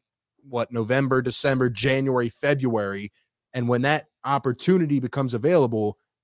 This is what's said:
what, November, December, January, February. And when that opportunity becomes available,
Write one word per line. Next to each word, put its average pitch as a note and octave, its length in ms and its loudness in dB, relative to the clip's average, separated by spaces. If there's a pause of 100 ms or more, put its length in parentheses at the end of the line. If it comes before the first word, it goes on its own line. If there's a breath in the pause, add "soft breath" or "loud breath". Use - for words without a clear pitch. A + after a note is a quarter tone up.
(460)
what, A#2+ 240 -4
November, B2+ 520 0
December, B2+ 480 0
January, B2+ 580 0
February. A2 800 -2 (440)
And B2 120 -2
when B2 160 2
that D3 240 0 (180)
opportunity C#3+ 760 0
becomes B2+ 320 -4
available, A#2 640 2 (280)